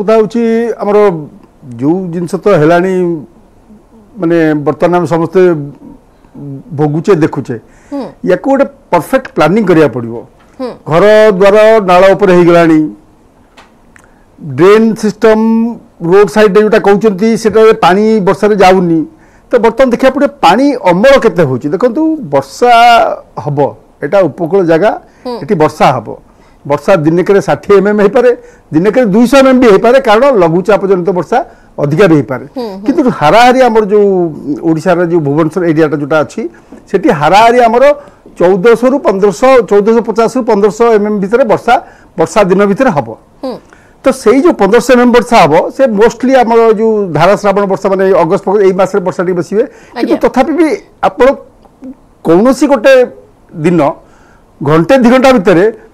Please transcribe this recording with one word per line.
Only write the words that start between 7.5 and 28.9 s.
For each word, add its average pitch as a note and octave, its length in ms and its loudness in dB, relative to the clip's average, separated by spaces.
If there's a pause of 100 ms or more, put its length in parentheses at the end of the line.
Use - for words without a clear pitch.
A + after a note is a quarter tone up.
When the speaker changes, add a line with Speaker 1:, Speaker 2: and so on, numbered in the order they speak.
Speaker 2:
ହୁଁ। C#4 140 -10 (200)
Speaker 1:
ୟାକୁ F3+ 240 -2
ଗୋଟେ C#4 140 0 (280)
ପରଫେକ୍ଟ F#3 440 -4
ପ୍ଲାନିଂ F3+ 300 0
କରିବାକୁ D#3 280 2
ପଡ଼ିବ। A#2 220 -10 (440)
Speaker 2:
ହୁଁ। B3+ 100 -10 (180)
Speaker 1:
ଘର G#3 440 2
ଦ୍ୱାର G#3 540 2
ନାଳ F3+ 280 4
ଉପରେ F#3+ 200 2
ହେଇଗଲାଣି, E3+ 460 4 (1600)
ଡ୍ରେନ୍ G3 520 2
ସିଷ୍ଟମ A3 440 0 (640)
ରୋଡ୍ F#3+ 260 2
ସାଇଡ୍‌ରେ G#3+ 320 2
ଯୋଉଟା G#3+ 180 2
କହୁଛନ୍ତି, G#3 580 0
ସେଟାରେ A3 360 2
ପାଣି G#3+ 460 0
ବର୍ଷାରେ G3+ 360 0
ଯାଉନି। F#3 500 2 (460)
ତ B3+ 60 -2
ବର୍ତ୍ତମାନ A3+ 320 0
ଦେଖିବାକୁ C4 300 0
ପଡ଼ିବ C#4+ 120 0 (100)
ପାଣି B3+ 320 2
ଅମଳ G#3+ 460 2
କେତେ F3+ 240 0
ହଉଛି। C3 260 -4
ଦେଖନ୍ତୁ, B3+ 520 -2
ବର୍ଷା F#3+ 500 -2 (680)
ହବ, C#3+ 200 -6 (440)
ଏଇଟା E3+ 160 -2
ଉପକୂଳ F3 440 -2
ଜାଗା, E3 280 0 (340)
Speaker 2:
ହୁଁ। A#3+ 160 -12
Speaker 1:
ଏଠି G#3 140 -4
ବର୍ଷା D3+ 360 -2
ହବ। A#2+ 260 -8 (500)
ବର୍ଷା D3 280 0
ଦିନକରେ F3 460 0
ଷାଠିଏ G3 360 -2
ଏମ୍ F#3+ 100 2
ଏମ୍ G#3 140 0
ହେଇପାରେ, A#3+ 360 0 (360)
ଦିନକରେ G#3 320 0